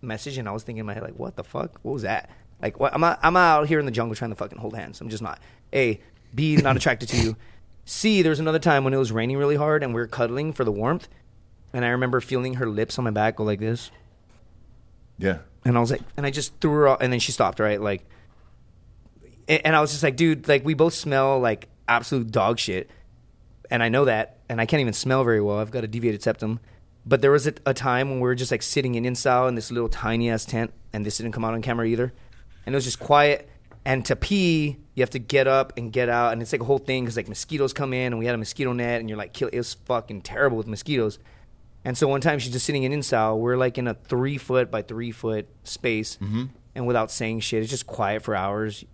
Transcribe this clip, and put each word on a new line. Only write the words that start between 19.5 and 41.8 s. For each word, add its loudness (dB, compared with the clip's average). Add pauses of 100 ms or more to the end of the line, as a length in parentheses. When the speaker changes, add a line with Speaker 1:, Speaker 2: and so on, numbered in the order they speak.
Speaker 1:
and 6
I 6
was 2
just -4
like, 2
"Dude, 2
like, 6
we 0
both 4
smell 2
like 0 (200)
absolute 0
dog 2
shit." -4 (800)
And 0
I 2
know 4
that, 0 (120)
and -2
I 2
can't 2
even 0
smell 2
very 4
well. 0
I've -4
got -4
a -8
deviated -2
septum. -2 (460)
But 4
there 6
was 4
a, -2 (120)
a 2
time 0
when -2
we -2
were 2
just, -4
like, -2
sitting -2
in -2
Instyle 2
in -2
this -8
little -2
tiny-ass 0
tent, -4 (200)
and -4
this -4
didn't -6
come -6
out -2
on -4
camera -2
either. 0 (520)
And -6
it 2
was -2
just -6
quiet. 4 (380)
And 0
to 2
pee, 2 (160)
you 2
have 0
to -6
get 2
up 2
and -8
get 0
out, 2
and -4
it's, -6
like, -2
a -4
whole 2
thing -2
'cause, -4
like, -4
mosquitoes -2
come -4
in, -2
and -4
we -4
had 0
a -4
mosquito -4
net, -2
and -8
you're, -6
like, -8
kill-, -4
it -4
was -6
fucking -6
terrible 0
with -4
mosquitoes. -2 (680)